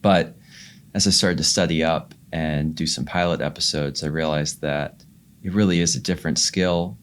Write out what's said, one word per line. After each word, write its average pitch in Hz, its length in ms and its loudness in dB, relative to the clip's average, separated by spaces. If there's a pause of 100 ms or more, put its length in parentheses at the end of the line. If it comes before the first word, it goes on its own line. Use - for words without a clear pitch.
But 87 340 4 (580)
as 101 120 2
I 101 40 4
started 90 280 2
to 80 60 -2
study 82 400 2
up 80 300 0 (180)
and 78 420 -2
do 82 120 -4
some - 180 -4
pilot 87 360 0
episodes, 73 600 -4
I 78 60 -4
realized 76 540 -2
that 73 420 -4 (380)
it 98 100 -6
really 92 280 4
is 85 140 4
a - 60 -2
different 85 380 -2
skill. 90 640 0